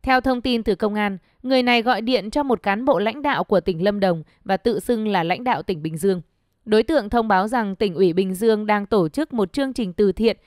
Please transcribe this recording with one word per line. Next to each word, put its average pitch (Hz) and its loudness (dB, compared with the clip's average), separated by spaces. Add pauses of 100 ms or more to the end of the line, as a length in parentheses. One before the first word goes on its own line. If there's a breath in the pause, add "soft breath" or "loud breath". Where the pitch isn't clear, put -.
Theo 254 2
thông 254 0
tin 233 0
từ 208 0
công 208 -2
an, 202 -2 (240)
người 254 2
này 240 2
gọi 254 0
điện 226 -2
cho 294 0
một 254 -2
cán 208 -2
bộ 262 2
lãnh 220 -4
đạo 180 -2
của 190 2
tỉnh 170 -4
Lâm 202 0
Đồng 175 0 (220 soft breath)
và 190 -2
tự 220 -2
xưng 214 -2
là 190 0
lãnh 180 -4
đạo 247 -2
tỉnh 170 -6
Bình 165 -6
Dương. 185 0 (420)
Đối 214 4
tượng 233 0
thông 226 0
báo 196 2
rằng 214 -2
tỉnh 196 -2
ủy 175 2
Bình 185 0
Dương 214 0
đang 208 0
tổ 185 2
chức 294 -4
một 208 -2
chương 269 -4
trình 196 -4
từ 202 2
thiện 220 0 (100)